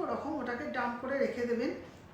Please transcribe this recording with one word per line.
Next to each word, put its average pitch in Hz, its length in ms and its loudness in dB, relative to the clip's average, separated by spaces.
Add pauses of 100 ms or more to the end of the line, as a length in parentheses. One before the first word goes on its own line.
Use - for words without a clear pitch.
ওরকম 277 340 0
ওটাকে 240 360 -2
ডাম্প 240 300 0
করে 269 160 0
রেখে 240 280 4
দেবেন। 233 260 2 (420)